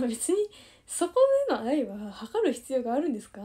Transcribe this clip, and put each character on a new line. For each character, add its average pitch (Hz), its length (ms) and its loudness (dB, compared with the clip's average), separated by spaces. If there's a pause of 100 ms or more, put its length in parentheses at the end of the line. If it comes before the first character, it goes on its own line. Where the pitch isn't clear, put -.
「別 233 220 -4
に 415 200 2 (380)
そ - 200 -2
こ 349 60 -6 (360)
で 262 60 2
の 220 60 -4
愛 254 240 0
は 202 260 -10
測 392 320 -4
る 302 80 4
必 - 220 -6
要 254 80 0
が 233 140 -2
あ 277 40 2
る 330 100 -2
ん 240 40 -2
で 208 80 -6
す - 80 -20
か？」 202 160 -14